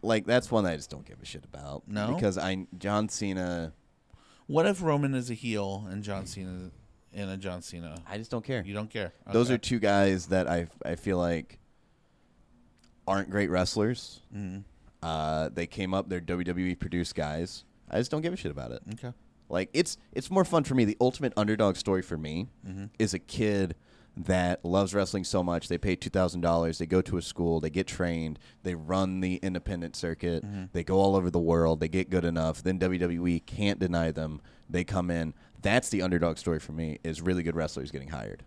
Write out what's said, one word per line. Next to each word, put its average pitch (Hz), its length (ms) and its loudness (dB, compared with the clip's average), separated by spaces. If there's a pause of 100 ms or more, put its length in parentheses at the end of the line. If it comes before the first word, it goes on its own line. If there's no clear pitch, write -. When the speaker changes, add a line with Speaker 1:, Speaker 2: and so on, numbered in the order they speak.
Speaker 1:
like, 107 240 2
that's 120 260 2
one 110 120 4
that 87 100 2
I - 20 -2
just 71 140 -10
don't 69 160 -14
give - 160 -20
a - 40 -16
shit - 200 -14
about. 69 420 -12
Speaker 2:
No? 104 260 -2
Speaker 1:
Because 107 240 2
I, 95 280 -2 (120)
John 104 320 0
Cena 90 640 -4 (720)
Speaker 2:
What 160 180 4
if 196 160 2
Roman 143 320 2
is 127 160 -4
a 120 60 -4
heel 104 540 -4
and 101 140 -6
John 98 220 -6
Cena 92 460 -10 (420)
in 98 160 -8
a 95 80 -6
John 92 240 -6
Cena? 85 460 -12
Speaker 1:
I 98 100 -8
just 113 140 -10
don't 117 140 -4
care. 120 200 -4
Speaker 2:
You 98 80 -8
don't 107 160 -6
care. 98 240 -6 (180)
Speaker 1:
Those 120 160 6
Speaker 2:
Okay. 127 80 4
Speaker 1:
are 110 40 0
two 123 200 0
guys 98 480 4
that 92 200 4
I, 85 200 0 (180)
I 82 100 -2
feel 95 220 0
like 87 420 -2 (1500)
aren't 98 220 2
great 98 200 2
wrestlers. 104 720 0 (140)
Speaker 2:
Mm-hmm. 98 240 -6 (420)
Speaker 1:
Uh, 78 520 -2
they 85 120 -4
came 92 280 -4
up, 95 160 0
they're 90 100 -2
W 90 240 -2
W 90 240 -2
E 90 80 0
produced 87 400 -4
guys. 78 480 -4 (260)
I - 100 -2
just 123 120 -2
don't 156 100 -2
give 170 120 -2
a 196 40 -8
shit - 140 -6
about 67 200 -8
it. 60 100 -10 (120)
Speaker 2:
Okay. 123 200 -12 (340)
Speaker 1:
Like, 92 260 -2
it's, - 240 0 (140)
it's - 180 -6
more 190 160 4
fun 160 180 4
for 131 120 0
me. 120 100 8
The 104 160 2
ultimate 127 360 2
underdog 104 400 4
story 95 240 2
for 85 160 -6
me 78 320 -4 (180)
Speaker 2:
Mm-hmm. 98 180 -10 (140)
Speaker 1:
is 107 140 2
a 92 60 -2
kid 101 560 0 (420)
that 90 480 2
loves 95 280 2
wrestling 98 300 0
so 92 180 0
much. 87 280 -2
They 87 80 0
pay 92 180 0
two - 140 -6
thousand 90 320 2
dollars. 85 360 2
They 85 80 -4
go 92 160 4
to 92 160 -2
a 82 40 -2
school. 82 400 0
They 80 80 -2
get 87 180 -2
trained. 82 500 -2 (260)
They 90 120 -4
run 92 460 0
the 90 160 0
independent 87 580 -4
circuit. 82 500 -2
Speaker 2:
Mm-hmm. 101 280 -8
Speaker 1:
They 87 100 -2
go 95 160 4
all 98 160 6
over 90 160 4
the 85 80 2
world. 82 400 4
They 82 80 0
get 90 220 0
good 90 160 2
enough. 82 360 0
Then 92 160 0
W 92 220 2
W 87 280 0
E 85 120 4
can't 101 400 -2
deny 85 320 2
them. 78 300 -6 (280)
They 87 140 0
come 90 260 0
in. 82 240 -2 (280)
That's 113 280 2
the 98 120 0
underdog 85 360 2
story 82 220 -2
for - 140 -12
me, 78 300 -4
is 80 180 -4
really 90 220 2
good 82 120 -2
wrestlers 76 360 -4
getting 69 180 -10
hired. 53 380 -10